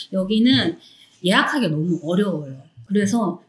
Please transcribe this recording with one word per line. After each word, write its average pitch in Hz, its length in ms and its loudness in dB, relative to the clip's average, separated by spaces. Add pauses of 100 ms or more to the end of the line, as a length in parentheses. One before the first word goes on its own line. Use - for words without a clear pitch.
(140)
여기는 220 640 2 (480)
예약하기 233 440 2
너무 156 340 -2
어려워요. 156 580 -2 (260)
그래서 202 600 0